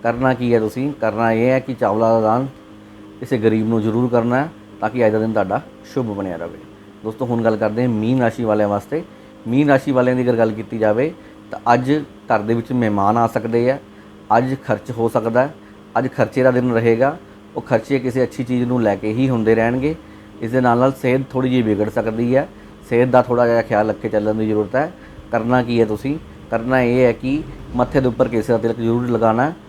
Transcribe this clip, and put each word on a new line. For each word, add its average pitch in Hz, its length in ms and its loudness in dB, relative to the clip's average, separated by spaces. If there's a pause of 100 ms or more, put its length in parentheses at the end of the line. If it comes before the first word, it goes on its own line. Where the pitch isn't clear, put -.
ਕਰਨਾ 123 300 0
ਕੀ 120 200 0
ਹੈ 113 60 4
ਤੁਸੀਂ? 127 420 -4
ਕਰਨਾ 113 300 0
ਇਹ 113 180 2
ਹੈ 131 100 2
ਕਿ 131 140 -8
ਚਾਵਲਾਂ 113 360 0
ਦਾ 113 120 4
ਦਾਨ 117 260 0 (720)
ਕਿਸੇ 127 180 -4
ਗਰੀਬ 110 300 0
ਨੂੰ 113 140 0
ਜ਼ਰੂਰ 113 280 0
ਕਰਨਾ 120 340 0
ਹੈ, 165 60 -6 (320)
ਤਾਂ 107 80 -2
ਕਿ 117 160 0
ਅੱਜ 107 80 4
ਦਾ 110 60 0
ਦਿਨ 110 120 -2
ਤੁਹਾਡਾ 107 300 -2 (320)
ਸ਼ੁਭ 127 120 -2
ਬਣਿਆ 98 300 -6
ਰਹੇ। 82 120 -10 (560)
ਦੋਸਤੋ, 110 220 -6
ਹੁਣ 117 180 -2
ਗੱਲ 110 140 2
ਕਰਦੇ 107 240 -2
ਹਾਂ 127 80 2
ਮੀਨ 117 320 0
ਰਾਸ਼ੀ 117 220 -2
ਵਾਲਿਆਂ 104 260 2
ਵਾਸਤੇ। 104 340 -4 (440)
ਮੀਨ 139 220 2
ਰਾਸ਼ੀ 139 220 2
ਵਾਲਿਆਂ 127 240 2
ਦੀ 127 80 0
ਅਗਰ 120 140 2
ਗੱਲ 113 140 2
ਕੀਤੀ 110 260 -8
ਜਾਵੇ 110 360 0 (380)
ਤਾਂ - 80 -12 (140)
ਅੱਜ 127 180 2 (100)
ਘਰ - 380 -4
ਦੇ 107 140 -2
ਵਿੱਚ 117 180 -4
ਮਹਿਮਾਨ 107 460 2
ਆ 117 100 2
ਸਕਦੇ 117 440 0
ਆ, 139 60 -2 (600)
ਅੱਜ 131 180 0 (100)
ਖਰਚ 104 260 -6
ਹੋ 113 180 -2
ਸਕਦਾ 113 320 0
ਹੈ, 147 120 -2 (440)
ਅੱਜ 127 180 -2
ਖਰਚੇ 127 280 -2
ਦਾ 131 80 4
ਦਿਨ 123 200 0
ਰਹੇਗਾ। 117 460 2 (380)
ਉਹ - 60 -8
ਖਰਚੇ 127 380 -2
ਕਿਸੇ 127 240 -2
ਅੱਛੀ 123 200 -6
ਚੀਜ਼ 123 240 -2
ਨੂੰ 123 160 0
ਲੈ 101 120 2
ਕੇ 107 180 -6
ਹੀ 131 160 0
ਹੁੰਦੇ 113 260 2
ਰਹਿਣਗੇ। 127 400 0 (460)
ਇਸ 113 100 -6
ਦੇ 127 100 2
ਨਾਲ 120 180 4
ਨਾਲ 131 120 4
ਸਿਹਤ 135 300 0 (100)
ਥੋੜ੍ਹੀ 131 180 -2
ਜਿਹੀ 127 120 2
ਵਿਗੜ 107 280 0
ਸਕਦੀ 117 460 -2
ਹੈ, 147 120 2 (420)
ਸਿਹਤ 123 200 2
ਦਾ 123 120 6
ਥੋੜ੍ਹਾ 120 260 2
ਜਿਹਾ 117 140 2
ਖਿਆਲ 110 280 0
ਰੱਖ 104 80 -2
ਕੇ 113 120 -6
ਚੱਲਣ 107 240 0
ਦੀ 110 140 -2
ਜ਼ਰੂਰਤ 107 280 -2
ਹੈ। 156 180 0 (380)
ਕਰਨਾ 120 320 2
ਕੀ 117 160 -2
ਹੈ 113 60 4
ਤੁਸੀਂ? 123 320 -4 (340)
ਕਰਨਾ 123 300 0
ਇਹ 123 240 2
ਹੈ 120 60 4
ਕਿ 135 320 -4 (320)
ਮੱਥੇ 123 260 0
ਦੇ 127 60 0
ਉੱਪਰ 123 200 0
ਕੇਸਰ 113 260 -2
ਦਾ 117 40 2
ਤਿਲਕ 113 220 -2
ਜ਼ਰੂਰ 120 300 -2
ਲਗਾਉਣਾ 113 340 2
ਹੈ 165 120 -2 (140)